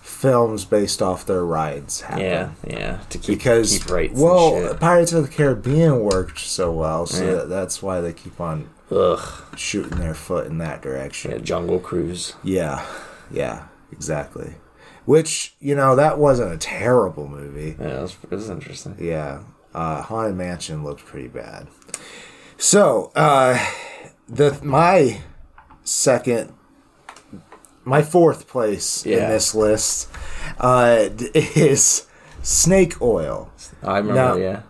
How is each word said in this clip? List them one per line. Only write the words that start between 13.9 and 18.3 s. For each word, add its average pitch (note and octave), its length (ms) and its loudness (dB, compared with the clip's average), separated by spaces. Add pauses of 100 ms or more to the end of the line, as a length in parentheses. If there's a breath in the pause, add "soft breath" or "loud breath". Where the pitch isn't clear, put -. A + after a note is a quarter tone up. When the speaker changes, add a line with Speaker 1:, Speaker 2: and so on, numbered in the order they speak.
Speaker 1:
exactly. D2 640 -10 (500 loud breath)
Which, D#3 560 2
you C#3+ 140 -2
know, C3+ 220 4
that D3 220 2
wasn't B2 340 2
a E2 40 -8
terrible G2 680 0
movie. C#2+ 540 -10
Speaker 2:
Yeah, C#2+ 180 -8
it C#2+ 40 -8
was, F2+ 140 -12 (140)